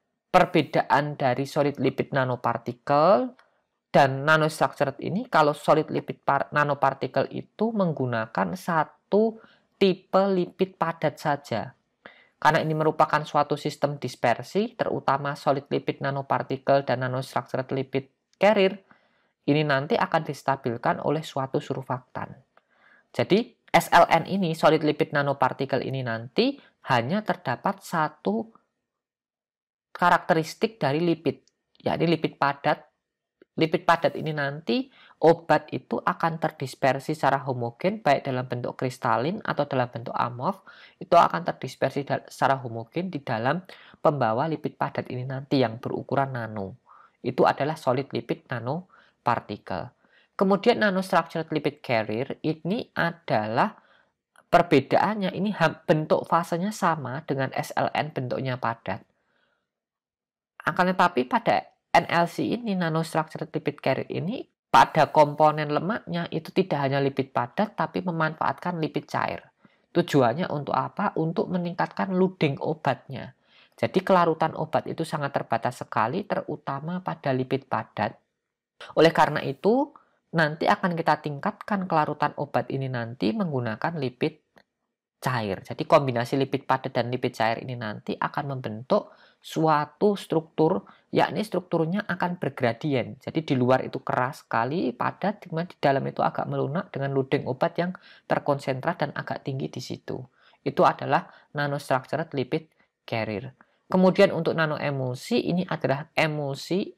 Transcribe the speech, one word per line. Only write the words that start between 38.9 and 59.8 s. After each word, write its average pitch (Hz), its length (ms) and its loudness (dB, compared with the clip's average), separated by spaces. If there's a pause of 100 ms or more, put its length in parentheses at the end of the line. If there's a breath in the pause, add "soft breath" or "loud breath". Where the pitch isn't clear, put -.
atau 139 240 -2
dalam 123 240 -2
bentuk 117 240 -10
amorf, 123 480 -4 (320 loud breath)
itu - 160 -6
akan 170 320 4
terdispersi 139 640 -4
da-, - 240 -4
secara 135 320 2
homogen 127 480 -8
di 143 80 -8
dalam 127 400 -2 (400 loud breath)
pembawa 135 480 2
lipid 147 320 -6
padat 139 320 -6
ini 127 160 -6
nanti 135 320 -2
yang 113 240 2
berukuran 135 480 -2
nano. 110 480 -8 (400 soft breath)
Itu - 240 0
adalah 156 320 2
solid 135 400 -2
lipid 156 320 -6
nanopartikel. 120 1400 -6 (480 soft breath)
Kemudian 196 400 2
nanostructured 185 720 0
lipid 147 320 -4
carrier 110 640 -2
ini 165 480 -4
adalah 147 800 -2 (720 soft breath)
perbedaannya, 170 880 4
ini 202 160 -2
ham-, 160 320 0
bentuk 156 400 2
fasenya 170 480 0
sama 156 560 -2
dengan 131 240 -2
S - 240 -6
L - 160 0
N - 240 -4
bentuknya 127 400 -4
padat. 120 480 -6 (1600)